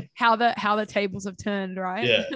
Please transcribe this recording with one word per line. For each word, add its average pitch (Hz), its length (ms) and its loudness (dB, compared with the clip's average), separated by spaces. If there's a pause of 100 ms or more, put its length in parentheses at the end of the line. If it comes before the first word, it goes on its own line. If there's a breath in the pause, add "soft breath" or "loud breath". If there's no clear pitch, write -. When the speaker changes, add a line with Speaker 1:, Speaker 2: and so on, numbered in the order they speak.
(160)
Speaker 1:
How 233 200 4
the, 233 220 2
how 208 200 2
the 214 100 -2
tables 202 380 -2
have 190 120 -8
turned, 196 400 -4
right? 185 300 -2
Speaker 2:
Yeah. 110 160 4 (120)